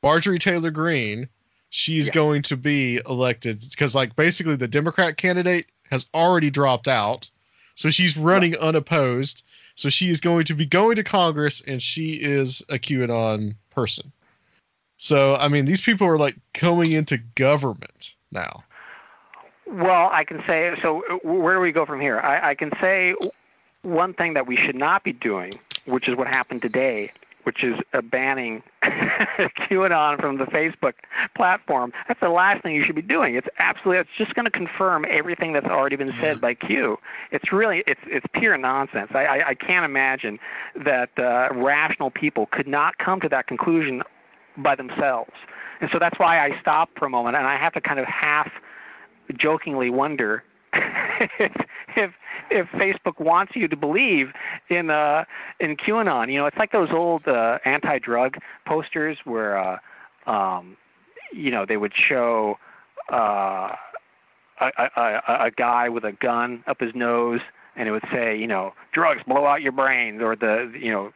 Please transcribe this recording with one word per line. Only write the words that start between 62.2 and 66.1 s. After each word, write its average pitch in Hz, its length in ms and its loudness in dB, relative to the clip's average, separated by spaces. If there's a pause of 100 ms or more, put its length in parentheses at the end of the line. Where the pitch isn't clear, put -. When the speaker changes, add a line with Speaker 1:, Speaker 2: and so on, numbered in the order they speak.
Speaker 2:
uh, 101 640 0 (840)
a, 131 180 0
a, 123 180 -2
a, 117 500 0
a 117 60 0
guy 120 380 2
with 117 140 -4
a 107 80 -4